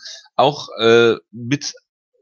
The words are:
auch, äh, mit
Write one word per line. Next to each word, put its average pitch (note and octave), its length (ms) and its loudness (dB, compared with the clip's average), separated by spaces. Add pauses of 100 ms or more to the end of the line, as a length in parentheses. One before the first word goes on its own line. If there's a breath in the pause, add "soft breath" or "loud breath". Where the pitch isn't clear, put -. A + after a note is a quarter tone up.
(360 loud breath)
auch, C#3+ 320 -2 (100)
äh, A2+ 380 4 (160)
mit A#2+ 420 -8 (480)